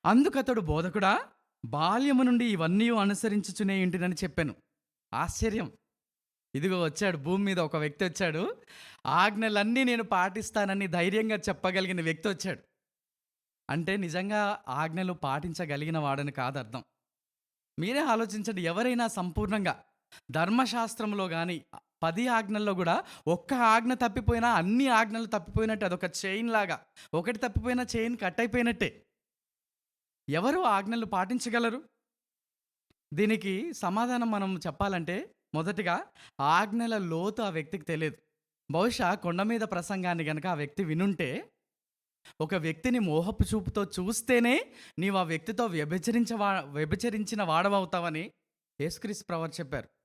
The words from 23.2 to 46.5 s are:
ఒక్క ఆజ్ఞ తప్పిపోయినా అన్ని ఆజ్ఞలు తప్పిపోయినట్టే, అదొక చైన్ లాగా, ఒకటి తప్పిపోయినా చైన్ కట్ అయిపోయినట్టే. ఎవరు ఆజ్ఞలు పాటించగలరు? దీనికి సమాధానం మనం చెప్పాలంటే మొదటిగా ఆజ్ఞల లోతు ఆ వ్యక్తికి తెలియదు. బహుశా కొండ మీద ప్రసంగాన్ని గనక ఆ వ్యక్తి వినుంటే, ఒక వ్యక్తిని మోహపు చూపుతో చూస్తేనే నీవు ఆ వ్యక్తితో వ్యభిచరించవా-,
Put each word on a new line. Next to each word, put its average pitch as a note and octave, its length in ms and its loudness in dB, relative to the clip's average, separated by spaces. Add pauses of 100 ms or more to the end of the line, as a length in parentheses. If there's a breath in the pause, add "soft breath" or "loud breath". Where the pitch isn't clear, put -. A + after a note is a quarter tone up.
ఒక్క F3 260 0
ఆజ్ఞ A#3 400 4
తప్పిపోయినా A#3 560 2
అన్ని A3+ 380 4
ఆజ్ఞలు A3+ 380 2
తప్పిపోయినట్టే, G#3+ 600 -2
అదొక F3+ 400 -4
చైన్ G#3+ 240 -2
లాగా, G3+ 360 0 (280 loud breath)
ఒకటి G#3 240 -2
తప్పిపోయినా B3 480 -2 (120)
చైన్ A#3 200 -2
కట్ F#3+ 220 -2
అయిపోయినట్టే. A#3 680 0 (1200)
ఎవరు A3+ 300 0
ఆజ్ఞలు A3 460 0
పాటించగలరు? A#3 800 -2 (1300)
దీనికి G#3+ 600 0
సమాధానం A#3 580 -2
మనం F#3+ 260 -2
చెప్పాలంటే F3+ 760 -4 (240)
మొదటిగా F3 500 0 (340 loud breath)
ఆజ్ఞల G#3 580 2
లోతు F#3 440 -2
ఆ G3+ 80 -2
వ్యక్తికి D#3+ 360 -6
తెలియదు. D#3 320 -2 (540)
బహుశా G3 420 2
కొండ F3 280 -2
మీద A3 200 0
ప్రసంగాన్ని F3+ 640 -2
గనక D#3 240 -2
ఆ F3+ 60 0
వ్యక్తి D3 300 -4
వినుంటే, E3+ 640 0 (920 loud breath)
ఒక D#3 140 -2
వ్యక్తిని D#3+ 440 0
మోహపు F3 440 2 (120)
చూపుతో G#3 280 -2
చూస్తేనే A#3+ 880 2 (280 loud breath)
నీవు G3 180 0
ఆ F#3 60 2
వ్యక్తితో F3 420 -2
వ్యభిచరించవా-, F#3+ 1000 0